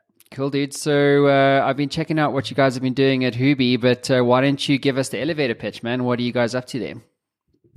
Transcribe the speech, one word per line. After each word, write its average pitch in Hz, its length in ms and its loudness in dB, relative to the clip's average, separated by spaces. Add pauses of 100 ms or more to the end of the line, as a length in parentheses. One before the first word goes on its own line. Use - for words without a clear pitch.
(320)
Cool, 139 180 -6
dude. 139 240 -4
So, 143 540 2
uh, 139 380 4
I've 131 100 0
been 143 140 -2
checking 160 300 -4
out 147 120 0
what 127 180 -4
you - 60 -10
guys 135 180 2
have 123 100 -6
been 127 100 -2
doing 135 320 2
at 120 80 -2
Hubi, 127 480 2
but, 123 280 0
uh, 127 120 2
why 123 180 4
don't 139 300 0
you 143 80 2
give 131 200 -2
us 131 120 -2
the 95 100 -6
elevator 139 360 -2
pitch, - 280 -10
man? 123 220 -4
What 123 140 -2
are 120 40 -4
you 120 80 -2
guys 120 240 -2
up 127 120 -6
to 131 120 -8
there? 78 160 -8 (800)